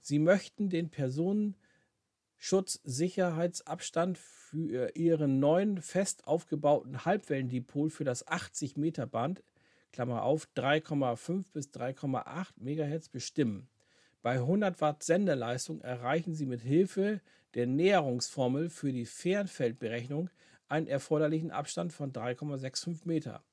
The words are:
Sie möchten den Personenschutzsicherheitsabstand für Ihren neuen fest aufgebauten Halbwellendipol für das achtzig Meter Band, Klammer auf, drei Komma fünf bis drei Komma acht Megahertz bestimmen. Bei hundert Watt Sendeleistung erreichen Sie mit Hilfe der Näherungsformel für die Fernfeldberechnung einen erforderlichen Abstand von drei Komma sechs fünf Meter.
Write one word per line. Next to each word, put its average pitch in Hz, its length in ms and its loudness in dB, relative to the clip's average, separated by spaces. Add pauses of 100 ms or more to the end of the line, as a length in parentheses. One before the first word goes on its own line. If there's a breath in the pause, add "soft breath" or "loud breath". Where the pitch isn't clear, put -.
Sie 147 180 0
möchten 190 500 4
den 165 220 -2
Personenschutzsicherheitsabstand 175 3250 -2
für - 800 -6
Ihren 151 420 4
neuen 175 420 4
fest - 460 -2
aufgebauten 147 800 0
Halbwellendipol 143 840 0
für 156 160 -6
das 127 220 -2
achtzig - 500 -4
Meter 143 300 -2
Band, 135 380 -4 (480 soft breath)
Klammer 120 320 -2
auf, 151 300 2
drei 139 260 2
Komma 147 360 0
fünf 180 360 -6
bis 143 180 -8
drei 120 220 -6
Komma 131 300 -4
acht - 380 -10
Megahertz 147 480 -4
bestimmen. 120 600 -2 (540 soft breath)
Bei 127 180 0
hundert 185 400 2
Watt 151 220 0
Sendeleistung 147 800 0
erreichen 131 520 0
Sie 151 120 -2
mit 123 160 -4
Hilfe 190 580 2 (340 soft breath)
der 120 120 2
Näherungsformel 139 1040 2
für 143 220 -4
die 120 140 -4
Fernfeldberechnung 143 1200 -2 (380 soft breath)
einen 156 180 0
erforderlichen 156 640 0
Abstand 160 420 -4
von 139 200 -8
drei 123 220 -4
Komma 143 240 -6
sechs 135 260 -8
fünf 170 200 -6
Meter. 151 380 -4 (100)